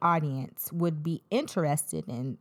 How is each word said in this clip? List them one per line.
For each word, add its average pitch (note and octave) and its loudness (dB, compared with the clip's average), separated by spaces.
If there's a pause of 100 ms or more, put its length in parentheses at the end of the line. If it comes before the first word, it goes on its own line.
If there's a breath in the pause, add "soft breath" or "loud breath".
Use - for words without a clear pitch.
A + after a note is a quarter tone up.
audience D3+ 0
would E3+ 0
be E3 -2
interested D#3 0
in B2+ -4